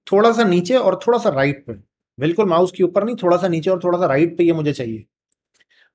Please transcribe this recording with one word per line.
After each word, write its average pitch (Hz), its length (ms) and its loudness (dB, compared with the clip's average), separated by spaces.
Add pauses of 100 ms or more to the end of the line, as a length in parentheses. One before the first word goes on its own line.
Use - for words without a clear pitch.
थोड़ा 220 260 4
सा 233 120 0
नीचे 180 320 2
और 190 300 0
थोड़ा 240 120 2
सा 214 120 0
right 139 360 -2
पे, 117 60 -12 (440)
बिल्कुल 170 300 0
mouse 175 240 2
के 190 120 -2
ऊपर 175 200 0
नहीं, 233 120 -6
थोड़ा 175 220 2
सा 185 100 -2
नीचे 165 220 -2
और 180 140 -2
थोड़ा 175 160 -2
सा 180 80 0
right 156 300 0
पे 175 60 2
ये 170 100 4
मुझे 151 200 -2
चाहिए। 113 320 -8 (880)